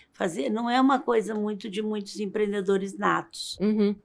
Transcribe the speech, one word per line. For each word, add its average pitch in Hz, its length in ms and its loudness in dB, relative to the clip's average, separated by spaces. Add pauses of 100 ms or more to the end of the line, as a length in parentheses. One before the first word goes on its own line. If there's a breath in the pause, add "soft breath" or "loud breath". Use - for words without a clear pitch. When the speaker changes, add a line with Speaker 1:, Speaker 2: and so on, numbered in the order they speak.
(120 loud breath)
Speaker 1:
fazer, 208 360 -2
não 233 220 -2
é 254 100 4
uma 269 180 6
coisa 220 360 0
muito 208 340 -4
de 202 140 -4
muitos 214 380 -6
empreendedores 196 760 0
natos. 170 640 -2
Speaker 2:
Uhum. 208 340 2 (100)